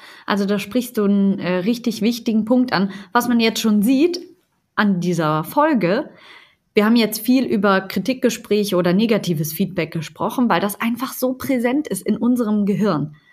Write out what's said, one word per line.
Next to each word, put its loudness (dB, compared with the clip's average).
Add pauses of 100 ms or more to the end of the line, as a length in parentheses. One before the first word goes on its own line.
(260)
also 0
da 0
sprichst -4
du 0
einen, 2
äh, -2
richtig -2
wichtigen 0
Punkt 2
an. 0 (200)
Was 0
man 2
jetzt 0
schon 2
sieht 2 (540)
an 2
dieser 0
Folge, 0 (640)
wir 4
haben 4
jetzt 0
viel 2
über 2
Kritikgespräche -2
oder 2
negatives 0
Feedback -4
gesprochen, -2
weil 4
das -4
einfach -4
so -2
präsent -2
ist -6
in -2
unserem 0
Gehirn. 0 (180)